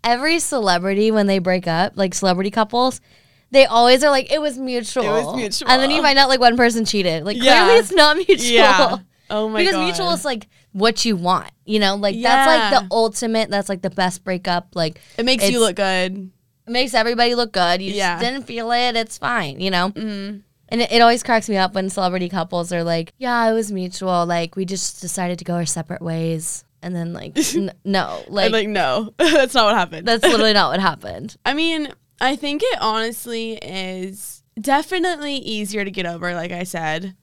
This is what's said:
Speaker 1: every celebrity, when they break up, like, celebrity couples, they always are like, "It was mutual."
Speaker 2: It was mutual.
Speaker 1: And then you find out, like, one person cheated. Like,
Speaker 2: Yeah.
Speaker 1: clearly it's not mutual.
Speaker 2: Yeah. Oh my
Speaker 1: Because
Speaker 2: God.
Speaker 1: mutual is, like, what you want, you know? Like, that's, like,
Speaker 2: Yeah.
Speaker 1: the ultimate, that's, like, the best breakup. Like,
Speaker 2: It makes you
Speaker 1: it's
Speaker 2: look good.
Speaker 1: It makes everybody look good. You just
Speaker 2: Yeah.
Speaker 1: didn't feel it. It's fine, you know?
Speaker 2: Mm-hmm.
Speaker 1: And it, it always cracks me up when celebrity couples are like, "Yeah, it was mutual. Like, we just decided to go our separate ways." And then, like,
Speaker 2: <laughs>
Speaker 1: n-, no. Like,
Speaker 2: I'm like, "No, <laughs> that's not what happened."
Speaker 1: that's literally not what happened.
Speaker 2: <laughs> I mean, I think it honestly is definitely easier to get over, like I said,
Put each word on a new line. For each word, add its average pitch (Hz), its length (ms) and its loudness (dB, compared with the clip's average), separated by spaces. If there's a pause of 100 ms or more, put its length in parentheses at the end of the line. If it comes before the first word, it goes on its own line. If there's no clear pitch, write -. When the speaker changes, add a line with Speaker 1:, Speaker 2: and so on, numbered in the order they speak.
Speaker 1:
every 269 340 2
celebrity, 196 720 0
when 208 160 2
they 196 120 2
break 185 280 0
up, 170 300 0
like, 190 180 0
celebrity 190 360 0
couples, 240 500 0 (500)
they 269 160 8
always 240 360 4
are 294 80 4
like, 269 220 0
"It 302 80 0
was 294 180 -4
mutual." 247 460 -4
Speaker 2:
It 214 200 0
was - 120 -6
mutual. 233 320 -6
Speaker 1:
And 262 140 4
then 277 80 2
you 302 120 0
find 285 160 4
out, 277 100 6
like, 262 120 2
one 240 160 2
person 233 280 2
cheated. 175 400 -2
Like, 208 120 -6
Speaker 2:
Yeah. 262 280 6
Speaker 1:
clearly 466 160 8
it's - 120 -4
not 302 240 6
mutual. 359 200 4 (100)
Speaker 2:
Yeah. 220 500 4 (340)
Oh 214 180 -2
my 220 120 -2
Speaker 1:
Because 370 140 2
Speaker 2:
God. 381 100 0
Speaker 1:
mutual 359 280 -2
is, - 120 -4
like, 247 220 -4 (260)
what 226 320 0
you 220 120 2
want, 175 340 -2 (140)
you 214 140 -2
know? 196 180 2
Like, 202 240 -2
that's, 269 260 4
like, 220 260 4
Speaker 2:
Yeah. 269 80 6
Speaker 1:
the 190 100 -10
ultimate, 226 600 0
that's, 202 180 -2
like, 190 140 -6
the 190 80 -2
best 185 340 -2
breakup. 180 500 -4
Like, 160 260 -4 (180)
Speaker 2:
It 226 60 -2
makes 254 200 2
you 294 120 4
Speaker 1:
it's 240 40 2
Speaker 2:
look 208 160 2
good. 185 540 -2 (360)
Speaker 1:
It 233 40 -14
makes 247 240 -2
everybody 240 400 2
look 240 180 -2
good. 180 300 2
You 196 80 -6
just 202 80 -4
Speaker 2:
Yeah. 175 200 -2
Speaker 1:
didn't 247 260 -4
feel 233 280 -8
it. 240 240 0
It's 226 220 -6
fine, 220 420 -4
you 190 100 -2
know? 185 200 0
Speaker 2:
Mm-hmm. 208 480 -10 (300)
Speaker 1:
And 233 120 -2
it, 240 120 0
it 233 100 6
always 233 200 6
cracks 226 280 0
me 202 80 0
up 185 160 0
when 190 160 -4
celebrity 180 400 -2
couples 175 420 -4
are 170 120 -2
like, 165 340 -4
"Yeah, 240 320 0
it - 20 0
was 220 180 -2
mutual. 180 540 -2
Like, 170 320 -2
we 190 80 -2
just - 380 -8
decided 175 380 -6
to 170 40 -16
go 175 100 -4
our 170 120 -2
separate - 340 -6
ways." 165 640 -6 (180)
And 175 140 -8
then, 170 160 -6
like, - 240 -10
Speaker 2:
<laughs> 285 180 -2
Speaker 1:
n-, 196 180 -2 (120)
no. 170 440 -2
Like, 190 180 0
Speaker 2:
I'm 220 60 2
like, 214 160 0
"No, 196 460 -2
<laughs> - 40 -20
that's 302 360 4
not 233 120 4
what 208 100 4
happened." 175 320 -2
Speaker 1:
that's 233 160 0
literally 220 300 4
not 180 160 4
what 180 100 -2
happened. 143 600 -4
Speaker 2:
<laughs> - 40 -20
I 254 80 0
mean, 311 360 -2 (340)
I 262 140 0
think 294 280 -4
it 508 160 -2
honestly 226 840 -4
is 185 800 -10 (160)
definitely 294 800 -2
easier 208 480 -6
to 196 60 -8
get 185 160 -6
over, 170 280 -6
like 175 180 -8
I 175 100 -8
said, 170 600 -6